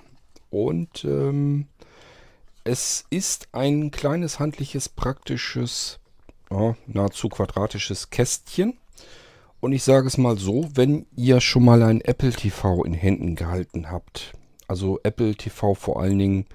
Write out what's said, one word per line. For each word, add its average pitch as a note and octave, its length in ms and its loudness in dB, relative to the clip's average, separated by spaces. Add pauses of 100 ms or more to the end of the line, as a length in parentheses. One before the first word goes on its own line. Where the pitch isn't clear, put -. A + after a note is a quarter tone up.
(500)
und, D#3 560 -4
ähm, C#3+ 640 -2 (960)
es - 440 -4
ist - 440 -6
ein D3 380 0
kleines, D3+ 480 -4
handliches, C#3+ 520 -6
praktisches, - 1080 -6 (500)
ja, A2 260 0 (100)
nahezu G2+ 440 -2
quadratisches - 800 -4
Kästchen. - 680 -2 (840)
Und B2+ 120 -2
ich C3+ 120 -2
sage C3+ 220 4
es C3 120 -2
mal A#2+ 180 4
so, G#2 380 -2
wenn C3+ 320 2 (100)
ihr B2 240 6
schon B2 240 6
mal A#2 180 10
ein A2+ 200 4
Apple B2 300 0
T G2+ 180 -4
V F2+ 340 0
in E2+ 80 -4
Händen E2+ 440 0
gehalten E2+ 540 -6
habt, - 440 -12 (340)
also F#2+ 340 -2
Apple G#2+ 340 0
T - 120 -12
V G2+ 240 0
vor F#2 300 -4
allen G2 160 2
Dingen, G2 260 2 (100)